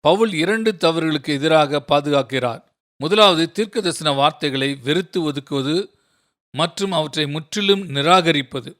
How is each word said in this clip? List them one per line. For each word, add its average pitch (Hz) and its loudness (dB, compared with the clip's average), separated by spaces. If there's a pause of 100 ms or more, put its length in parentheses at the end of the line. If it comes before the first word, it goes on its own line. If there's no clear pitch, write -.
பவுல் 202 2
இரண்டு 202 -2
தவறுகளுக்கு 160 -2
எதிராக 147 0
பாதுகாக்கிறார். 135 -2 (340)
முதலாவது, 165 2
தீர்க்க 214 -4
தரிசன 160 -2
வார்த்தைகளை 139 0
வெறுத்து 151 -4
ஒதுக்குவது 143 -4 (600)
மற்றும் 170 -4
அவற்றை 156 -4
முற்றிலும் 196 -2
நிராகரிப்பது. 143 0